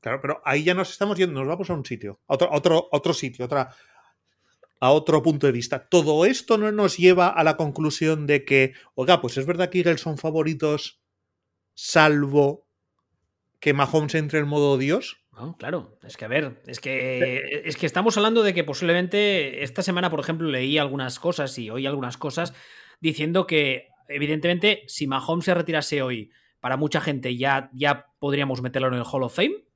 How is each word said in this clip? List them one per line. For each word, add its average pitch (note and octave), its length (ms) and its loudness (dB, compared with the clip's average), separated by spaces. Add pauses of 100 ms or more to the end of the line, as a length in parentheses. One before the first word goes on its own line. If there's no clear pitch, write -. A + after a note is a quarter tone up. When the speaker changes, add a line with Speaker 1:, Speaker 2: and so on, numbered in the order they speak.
Speaker 1:
Claro, B2+ 200 -6
pero C#3+ 240 -6
ahí D3 200 0
ya F3+ 100 2
nos F#3 160 -4
estamos G3+ 280 -4
yendo, E3 220 0
nos C3+ 80 -4
vamos F3 220 -6
a F3 40 -2
un C#3+ 100 -6
sitio, G#2 420 -12
a - 80 0
otro, E3+ 180 2
a D3+ 40 0
otro, D#3+ 360 4
otro D3+ 200 0
sitio, B2 320 -6
otra, C3+ 300 -2 (1040)
a B2+ 140 4
otro D3+ 300 4
punto D3 240 2
de C3+ 60 6
vista. A#2+ 360 -6
Todo D#3 360 4
esto A#3 320 2
no G#3+ 160 0
nos G#3 240 2
lleva F3+ 320 6
a E3+ 160 0
la D#3 120 4
conclusión D#3 720 -2
de C#3+ 200 2
que, C3 260 4 (220)
oiga, C3 260 4
pues - 160 -4
es C3+ 100 -4
verdad F3 220 -2
que F3+ 120 -2
Eagles E3 200 2
son D#3 160 -6
favoritos, D#3 840 -4 (720)
salvo D3 920 2 (920)
que D3 160 2
Mahomes C#3+ 400 0
entre D#3 260 0
en D3 80 -2
modo C#3+ 300 2
Dios. D3+ 400 -2 (140)
Speaker 2:
No, D#3 240 -14
claro, - 460 -10
es - 140 -20
que - 80 -14
a A2 40 -12
ver, C3 380 -4
es B2 140 -12
que, C3 600 -2
Speaker 1:
Sí. C#3 260 -8
Speaker 2:
es D3+ 80 -6
que E3+ 100 -4
estamos A3 300 0
hablando A3 260 2
de G3+ 120 2
que E3+ 100 0
posiblemente F3 1000 0
esta C3+ 200 -6
semana, F3+ 280 0
por D#3 100 -2
ejemplo, E3 280 -4
leí C3+ 300 0
algunas C3+ 400 -4
cosas D3+ 400 -4
y A#2 120 -10
oí C3 160 -6
algunas C3+ 300 -6
cosas E3 360 -6 (480)
diciendo D#3+ 460 0
que, D3 420 0 (200)
evidentemente, D#3 800 0
si - 200 -6
Mahomes D3 380 -2
se F#3 100 2
retirase D3+ 480 -2
hoy, A#2+ 280 -6 (300)
para B2+ 180 -2
mucha D3+ 240 0
gente B2+ 340 -4
ya, C3+ 360 -2
ya C#3+ 340 -2 (120)
podríamos C#3 440 -2
meterlo B2+ 260 -2
en B2+ 60 -2
el B2 160 -4
Hall C3 120 -2
of B2 120 -6
Fame D4+ 300 -2 (120)